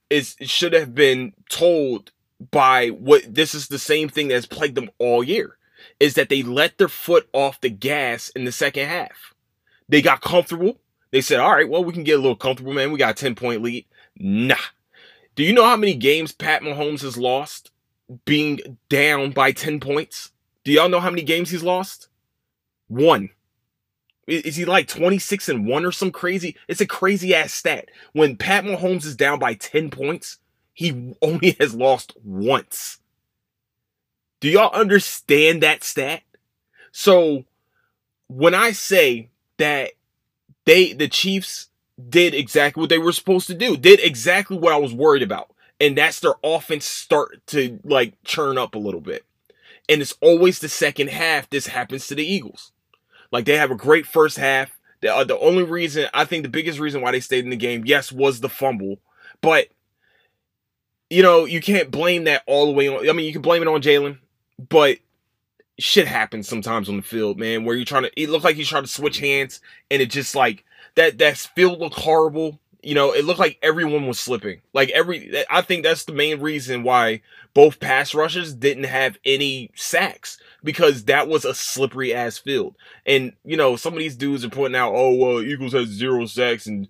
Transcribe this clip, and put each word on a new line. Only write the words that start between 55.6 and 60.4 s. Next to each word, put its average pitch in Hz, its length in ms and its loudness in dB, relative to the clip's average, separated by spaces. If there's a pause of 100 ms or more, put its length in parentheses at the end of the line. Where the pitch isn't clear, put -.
reason, 160 500 -4
I 151 120 0
think 160 180 -6
the 131 60 -10
biggest 156 300 -6
reason 143 220 -6
why 123 100 -2
they 127 80 0
stayed 127 240 -2
in 123 80 -8
the 123 40 -6
game, 117 300 -6
yes, 139 260 0
was 135 300 0
the 131 80 -6
fumble. 98 480 -6 (440)
But, 160 260 2 (1400)